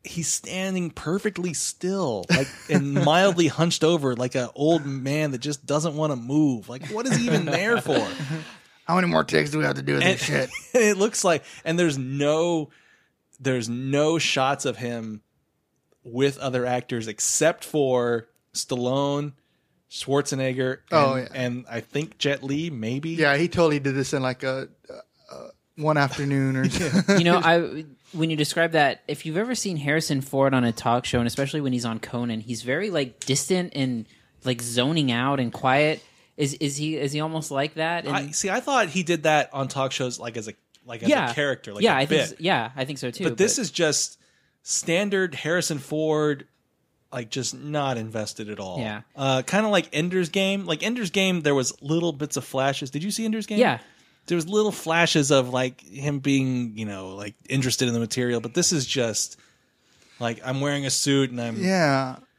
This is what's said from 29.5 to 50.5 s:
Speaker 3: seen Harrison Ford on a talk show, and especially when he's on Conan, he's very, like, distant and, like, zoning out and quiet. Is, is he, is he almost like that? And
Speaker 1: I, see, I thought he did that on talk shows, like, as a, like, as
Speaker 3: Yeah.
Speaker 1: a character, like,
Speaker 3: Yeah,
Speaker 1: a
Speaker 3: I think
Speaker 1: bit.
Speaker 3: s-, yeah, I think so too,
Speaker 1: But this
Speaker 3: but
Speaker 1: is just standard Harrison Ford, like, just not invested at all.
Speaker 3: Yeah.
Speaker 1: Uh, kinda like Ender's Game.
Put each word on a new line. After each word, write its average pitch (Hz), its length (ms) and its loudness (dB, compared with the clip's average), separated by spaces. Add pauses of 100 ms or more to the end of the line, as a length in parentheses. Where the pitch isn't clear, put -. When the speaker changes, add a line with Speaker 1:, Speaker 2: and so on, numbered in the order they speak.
Speaker 3:
seen 185 240 -4
Harrison 143 420 0
Ford 135 320 2
on 127 100 4
a 117 100 2
talk 120 340 0
show, 123 140 0
and 117 60 0
especially 139 360 -2
when 131 100 0
he's 120 140 -2
on 113 140 -4
Conan, 120 400 -4
he's 113 220 -8
very, 156 280 -2
like, 143 300 -2
distant 180 540 0
and, 127 300 -2 (400)
like, 123 160 -2
zoning 127 500 2
out 135 300 0
and 120 100 -2
quiet. 143 540 2 (320)
Is, 139 180 -2
is 139 220 -4
he, 151 200 -4
is 139 160 -4
he 151 80 -4
almost 160 320 -6
like 139 220 -2
that? 165 320 -4
And 180 80 -2
Speaker 1:
I, 151 180 -4
see, 190 180 -4
I 220 100 0
thought 254 280 0
he 170 160 -2
did 165 180 0
that 151 320 4
on 135 140 -2
talk 135 240 -2
shows, 127 260 -4
like, 117 180 -10
as 110 120 -10
a, 104 60 -14 (300)
like, 117 200 -12
as - 40 2
Speaker 3:
Yeah. 202 220 2
Speaker 1:
a 117 40 -6
character, 139 380 -2
like, 101 120 -4
Speaker 3:
Yeah, 190 100 4
Speaker 1:
a 131 60 2
Speaker 3:
I 143 60 2
think 156 160 2
Speaker 1:
bit. - 100 -4
Speaker 3:
s-, - 80 -14
yeah, 135 360 0
I 131 80 -4
think 139 140 -10
so 127 140 -6
too, 190 120 -8
Speaker 1:
But 120 140 -2
this 220 180 4
Speaker 3:
but 269 60 -2
Speaker 1:
is 165 80 -4
just - 480 0 (460)
standard 190 720 -2
Harrison 160 420 -2
Ford, 151 680 0 (680)
like, 120 180 -8
just 127 240 -4
not 139 440 -4
invested 110 500 -8
at 104 100 -10
all. 95 220 -6
Speaker 3:
Yeah. 107 220 -6 (120)
Speaker 1:
Uh, 135 280 0
kinda 214 260 0
like 190 240 2
Ender's 180 380 -2
Game. 196 360 -2